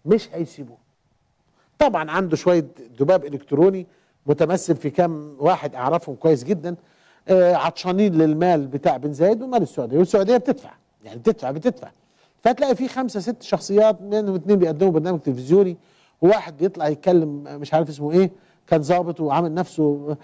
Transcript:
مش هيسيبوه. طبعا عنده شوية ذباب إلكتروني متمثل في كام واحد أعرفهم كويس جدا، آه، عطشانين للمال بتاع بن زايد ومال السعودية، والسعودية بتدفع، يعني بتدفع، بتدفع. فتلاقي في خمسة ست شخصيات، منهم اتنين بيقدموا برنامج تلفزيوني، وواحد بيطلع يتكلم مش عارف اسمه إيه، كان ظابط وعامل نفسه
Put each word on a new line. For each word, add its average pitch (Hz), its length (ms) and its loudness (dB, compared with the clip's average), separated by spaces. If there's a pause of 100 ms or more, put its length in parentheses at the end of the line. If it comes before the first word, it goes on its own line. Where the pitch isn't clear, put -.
مش 208 280 0
هيسيبوه. 143 440 -12 (1000)
طبعا 170 320 0
عنده 170 240 -2
شوية 170 320 2 (320)
ذباب 170 260 2
إلكتروني 165 640 0 (380)
متمثل 156 500 0
في 147 140 -6
كام 151 500 -4
واحد 147 360 -2
أعرفهم 135 400 -4
كويس 147 280 0
جدا، 170 320 -6 (520)
آه، 180 280 4
عطشانين 180 640 0
للمال 156 500 2
بتاع 143 300 -2
بن 147 160 -8
زايد 196 280 2
ومال 254 200 -2
السعودية، 131 360 -4
والسعودية 196 400 2
بتدفع، - 340 -4 (320)
يعني 113 160 -18
بتدفع، 139 320 -2
بتدفع. 160 400 -6 (520)
فتلاقي 254 320 2
في 254 120 -4
خمسة 254 320 -6
ست 220 240 -8
شخصيات، 208 580 2
منهم 202 340 -2
اتنين 185 240 2
بيقدموا 170 320 2
برنامج 160 280 0
تلفزيوني، 160 580 0 (440)
وواحد 175 360 2
بيطلع 165 300 -2
يتكلم 151 560 0
مش 143 300 -12
عارف 156 160 2
اسمه 147 220 -8
إيه، 185 200 4 (360)
كان 160 140 2
ظابط 170 380 -2
وعامل 156 340 0
نفسه 151 720 -2